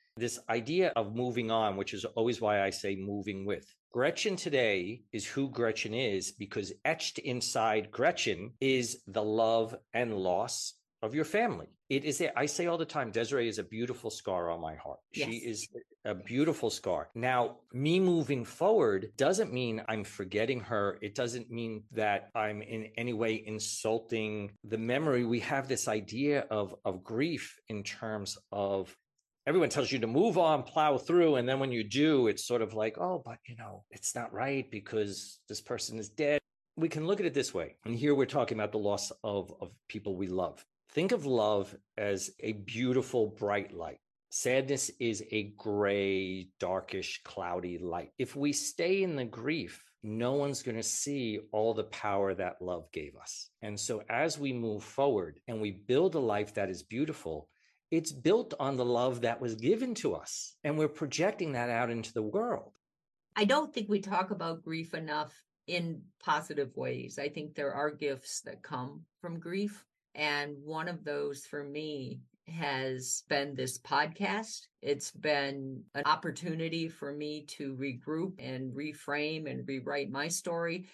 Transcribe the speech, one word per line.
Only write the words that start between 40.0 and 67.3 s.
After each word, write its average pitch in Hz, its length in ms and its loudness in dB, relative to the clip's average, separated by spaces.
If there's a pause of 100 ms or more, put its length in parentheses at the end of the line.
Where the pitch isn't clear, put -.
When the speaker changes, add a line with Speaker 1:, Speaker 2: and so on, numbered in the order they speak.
Speaker 1:
we 95 120 -2
love. 90 380 -2 (260)
Think 185 200 2
of 180 140 2
love 107 500 4 (220)
as 101 420 0
a 110 140 -2
beautiful, 120 760 2
bright 101 460 0
light. 80 260 -8 (300)
Sadness 131 600 2 (100)
is 107 320 0
a 104 260 0
gray, 98 920 2 (100)
darkish, 92 640 -4
cloudy 87 540 -4
light. 87 400 -6
If 127 180 -4
we 143 160 2
stay 180 520 2
in 170 120 0
the 131 100 -2
grief, 117 580 -4 (200)
no 113 300 0
one's 143 300 0
gonna 113 200 -4
see 123 560 -2 (120)
all 110 220 4
the 107 120 0
power 98 480 0
that 90 280 -4
love 90 300 -6
gave 73 240 -8
us. - 340 -14 (120)
And 104 180 -6
so 107 300 -2
as 147 300 2
we 139 140 0
move 113 300 -2
forward 104 640 2
and 113 140 -4
we 104 100 0
build 127 440 4
a 156 40 2
life 104 360 2
that 98 140 2
is 90 140 -6
beautiful, 107 640 -4 (420)
it's 160 200 2
built 160 480 2
on 139 180 0
the 123 80 2
love 123 360 2
that 117 180 2
was 117 160 -2
given 220 400 2
to 104 200 0
us. - 480 -10
And 151 140 0
we're 151 100 4
projecting 160 640 0
that 120 160 0
out 117 200 2
into 117 240 -4
the 110 100 0
world. 208 500 -2 (600)
Speaker 2:
I 214 100 8
don't 294 280 4
think 208 160 -2
we 202 100 4
talk 196 320 0
about 165 320 -4
grief 160 300 -6
enough 151 400 -2 (340)
in 165 360 -2 (200)
positive 147 520 0
ways. 127 440 -6
I 143 100 -4
think 151 240 -8